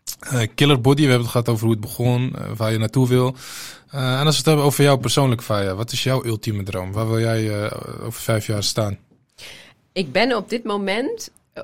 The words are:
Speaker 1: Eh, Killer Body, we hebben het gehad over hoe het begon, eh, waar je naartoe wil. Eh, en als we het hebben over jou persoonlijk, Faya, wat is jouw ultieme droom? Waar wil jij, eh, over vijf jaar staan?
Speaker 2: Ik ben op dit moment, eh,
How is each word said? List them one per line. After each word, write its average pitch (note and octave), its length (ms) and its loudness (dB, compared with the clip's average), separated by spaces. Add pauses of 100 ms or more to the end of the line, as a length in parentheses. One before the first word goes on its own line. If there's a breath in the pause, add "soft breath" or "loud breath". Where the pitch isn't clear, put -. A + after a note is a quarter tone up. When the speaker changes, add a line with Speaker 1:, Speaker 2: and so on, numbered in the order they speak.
(200)
Speaker 1:
Eh, B2+ 220 -2 (120)
Killer C#3+ 260 4
Body, C#3 220 4
we D3 60 6
hebben B2 140 4
het A#2 80 -4
gehad A#2+ 180 0
over A2+ 160 0
hoe A2+ 80 4
het A2 80 0
begon, B2 560 -2
eh, - 200 -8
waar A2 160 -2
je A2 60 0
naartoe A#2+ 300 2
wil. B2+ 260 2 (560 loud breath)
Eh, C#3 100 -8 (200)
en D3 60 0
als D#3 40 6
we D3 60 2
het - 100 -2
hebben D3+ 180 4
over C#3+ 200 4
jou C#3+ 160 6
persoonlijk, B2 420 2
Faya, G2 320 -2
wat A2 180 -4
is B2 100 -4
jouw C3 220 0
ultieme G#2+ 380 -4
droom? F#2+ 300 -6
Waar A2 160 -2
wil A2+ 120 0
jij, A2 440 -2
eh, - 80 -6 (340)
over - 140 -10
vijf A2 260 -2
jaar G#2 160 -2
staan? G2+ 360 -2 (920 loud breath)
Speaker 2:
Ik E3 200 -4
ben A#3 240 2
op F#3+ 120 -6
dit A3+ 160 -6
moment, G#3 640 -4 (220)
eh, - 120 -14